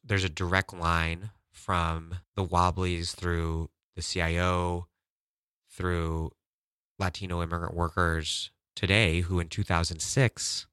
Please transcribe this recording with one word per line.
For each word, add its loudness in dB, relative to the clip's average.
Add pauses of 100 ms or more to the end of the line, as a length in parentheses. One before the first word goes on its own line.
there's 2
a 0
direct 0
line 0 (200)
from -2 (180)
the -2
Wobblies 2
through -2 (260)
the -8
C -2
I 2
O, 0 (840)
through -2 (680)
Latino -2
immigrant -2
workers 0 (240)
today, 4
who 0
in -4
two -4
thousand 0
six 0